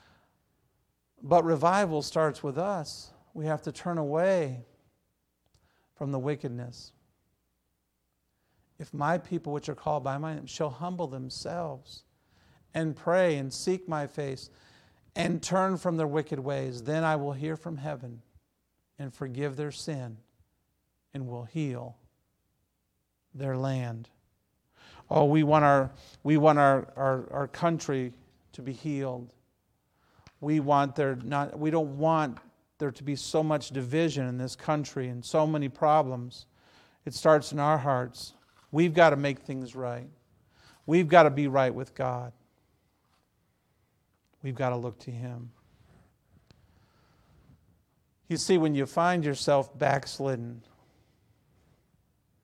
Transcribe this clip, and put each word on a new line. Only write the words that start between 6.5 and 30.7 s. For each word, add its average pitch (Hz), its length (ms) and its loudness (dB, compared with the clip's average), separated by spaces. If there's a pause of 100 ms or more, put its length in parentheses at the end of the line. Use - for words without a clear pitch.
"If 160 140 -16
my 151 260 0
people, 170 340 -6
which 147 160 -6
are 147 80 -4
called 151 260 -2
by 135 160 -4
my 156 160 -8
name, 135 120 -12
shall 151 240 -4
humble 170 360 -6
themselves 135 960 -10 (720)
and 160 220 -2
pray 175 420 2
and 135 140 -6
seek 185 360 -4
my 151 180 -4
face 135 440 -8 (640)
and 170 280 -2
turn 190 360 0
from 175 180 -2
their 160 100 0
wicked 147 320 -4
ways, 131 440 -6
then 151 220 -2
I 156 120 2
will 143 160 -4
hear 151 240 -6
from 165 200 -10
heaven 127 460 -10 (760)
and 139 160 -12
forgive 135 420 -6
their 147 160 -6
sin 127 460 -10 (960)
and 135 120 -8
will 120 180 -10
heal 123 520 -8 (1400)
their 135 220 -4
land." 127 520 -4 (1000)
Oh, 151 160 4
we 151 160 6
want 151 220 6
our, 139 260 6 (320)
we 151 140 4
want 151 220 8
our, 139 380 6
our, 135 360 -2
our 135 160 -4
country 143 640 -2 (400)
to 135 100 -18
be 135 100 -8
healed. 127 640 -6 (1080)
We 151 200 2
want 143 360 4